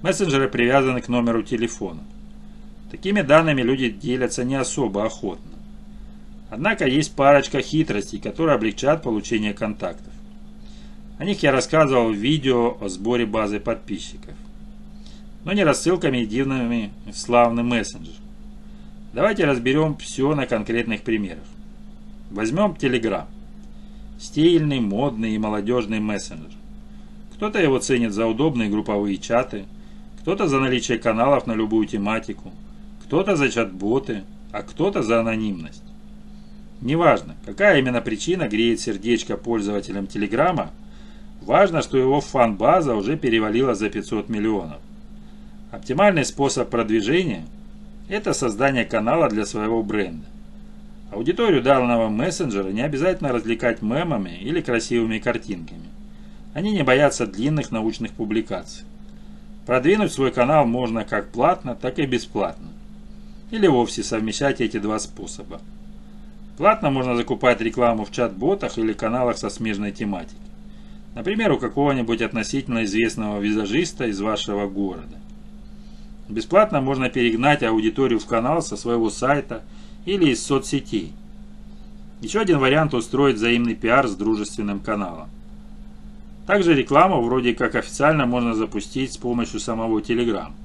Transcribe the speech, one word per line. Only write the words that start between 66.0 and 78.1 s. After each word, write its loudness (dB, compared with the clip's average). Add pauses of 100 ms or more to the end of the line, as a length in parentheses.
Платно 6
можно 2
закупать 2
рекламу 2
в -12
чат-ботах 0
или 2
каналах 0
со -4
смежной -4
тематикой. -6 (800)
Например, 0
у 2
какого-нибудь 2
относительно -2
известного 0
визажиста 0
из -4
вашего -2
города. -6 (1120)
Бесплатно 4
можно 0
перегнать 4
аудиторию 2